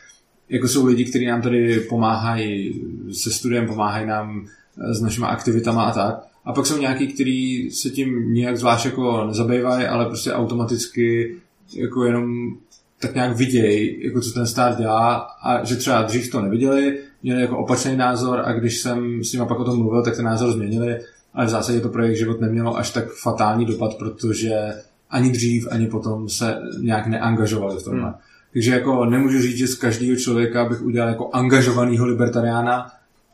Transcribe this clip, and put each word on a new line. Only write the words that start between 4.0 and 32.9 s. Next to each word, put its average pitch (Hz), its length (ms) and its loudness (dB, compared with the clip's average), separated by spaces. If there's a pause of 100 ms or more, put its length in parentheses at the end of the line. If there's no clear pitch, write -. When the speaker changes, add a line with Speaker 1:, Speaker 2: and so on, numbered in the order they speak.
Speaker 1:
nám, 107 400 -6 (440)
eh, 113 40 0
s 107 60 -2
našima 113 280 -2
aktivitama 113 560 0
a 113 80 0
tak. 107 320 -2 (200)
A - 80 -8
pak 135 140 0
jsou 151 120 0
nějaký, 131 300 0
kteří 127 640 -2
se - 200 -6
tím 120 420 -2
nijak 120 240 2
zvlášť 117 300 2
jako 120 400 0
nezabývají, 123 600 0
ale 117 200 0
prostě - 260 -4
automaticky 117 1040 0 (400)
jako 123 280 -2
jenom 120 520 0 (440)
tak 123 140 -4
nějak 123 220 0
viděj, 110 680 2
jako - 160 0
co 110 120 -6
ten 120 140 -2
stát 151 320 2
dělá 113 360 2 (280)
a 120 220 0
že 117 120 -2
třeba 120 260 2
dřív 113 280 -2
to 117 100 -2
neviděli, 135 580 2 (240)
měli 127 180 0
jako 123 180 0
opačný 131 380 0
názor 127 480 2
a 120 80 0
když 113 280 0
jsem 120 440 -2
s - 80 -4
nima 120 140 0
pak 117 120 -2
o 123 60 -2
tom 120 140 0
mluvil, 113 240 2
tak 117 140 0
ten 117 80 -2
názor 113 280 2
změnili, 113 460 -2 (360)
ale 123 120 0
v - 20 0
zásadě 120 320 0
to 117 80 -2
pro 117 140 0
jejich 110 160 2
život 113 220 0
nemělo 113 360 0
až - 140 -4
tak 113 180 -4 (140)
fatální 113 440 2
dopad, 110 320 -2
protože 107 760 -2 (380)
ani 127 200 4
dřív, 117 400 0
ani 113 160 0
potom 110 420 -4
se 110 300 -2 (220)
nějak 110 260 0
neangažovali 107 720 0
v - 40 -16
tomhle. 120 200 -4
Speaker 2:
Hmm. 113 100 -6 (380)
Speaker 1:
Takže 120 200 2
jako 123 320 2
nemůžu 131 380 4
říct, 120 160 0
že 127 80 2
z - 80 -2
každého 123 420 0
člověka 120 520 0
bych 117 140 -4
udělal 117 260 0
jako 117 240 -4
angažovanýho 123 760 4
libertariána, 117 840 0 (420)